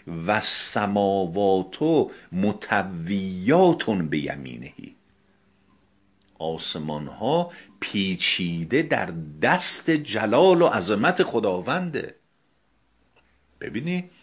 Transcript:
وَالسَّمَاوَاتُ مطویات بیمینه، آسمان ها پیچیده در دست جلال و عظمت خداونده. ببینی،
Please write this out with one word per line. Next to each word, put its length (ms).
وَالسَّمَاوَاتُ 1700
مطویات 1600
بیمینه، 800
آسمان 680
ها 460
پیچیده 1000
در 300
دست 480
جلال 720
و 40
عظمت 560
خداونده. 920
ببینی، 500